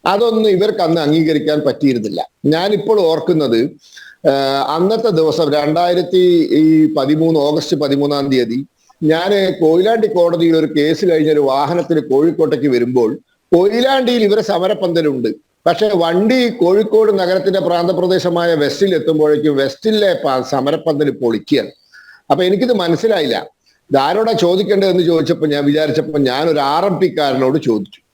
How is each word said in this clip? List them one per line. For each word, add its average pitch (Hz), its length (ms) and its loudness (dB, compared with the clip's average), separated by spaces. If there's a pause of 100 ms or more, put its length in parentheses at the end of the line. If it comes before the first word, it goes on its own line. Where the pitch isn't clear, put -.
അതൊന്നും 220 420 0
ഇവർക്ക് 196 300 0
അന്ന് 165 220 0
അംഗീകരിക്കാൻ 151 680 0
പറ്റിയിരുന്നില്ല. 113 600 -2 (160)
ഞാനിപ്പോൾ 202 540 0
ഓർക്കുന്നത്, 156 640 0 (640)
ആഹ്, 139 440 -2
അന്നത്തെ 214 380 0
ദിവസം 160 440 0
രണ്ടായിരത്തി 175 960 2 (480)
പതിമൂന്ന് 156 420 0
ഓഗസ്റ്റ് 151 380 -2
പതിമൂന്നാം 143 500 -2
തീയതി 127 380 -2 (380)
ഞാൻ 185 480 0 (100)
കൊയിലാണ്ടി 196 460 2
കോടതിയിൽ 170 500 2
ഒരു 156 80 2 (120)
കേസ് 151 280 0
കഴിഞ്ഞ 160 260 2
ഒരു 151 80 2
വാഹനത്തിൽ 147 600 0
കോഴിക്കോട്ടേക്ക് 147 680 0
വരുമ്പോൾ 123 460 0 (420)
കൊയിലാണ്ടിയിൽ 240 680 2
ഇവരെ 208 180 2
സമരപ്പന്തലുണ്ട്. 165 1080 -2 (180)
പക്ഷെ 208 280 0
വണ്ടി 208 540 2
കോഴിക്കോട് 208 680 2
നഗരത്തിന്റെ 185 400 0
പ്രാന്തപ്രദേശമായ 175 920 0
വെസ്റ്റിൽ 160 420 0
എത്തുമ്പോഴേക്കും 151 600 0
വെസ്റ്റിലെ 196 580 0
പ-, 131 360 -2
സമരപ്പന്തൽ 143 640 -2
പൊളിക്കുകയാണ്. 113 600 -2 (600)
അപ്പൊ 180 120 2
എനിക്കിത് 208 300 0
മനസ്സിലായില്ല, 170 720 -2 (440)
ഇതാരോടാ 175 400 0
ചോദിക്കേണ്ടതെന്ന് 185 720 0
ചോദിച്ചപ്പോ 160 440 0
ഞാൻ 143 180 -2
വിചാരിച്ചപ്പോ 151 540 0
ഞാൻ 135 280 0
ഒരു 151 120 0
ആർ 147 260 0
എം 180 140 -2
പി 180 200 -2
കാരനോട് 135 420 0
ചോദിച്ചു. 104 400 -4 (120)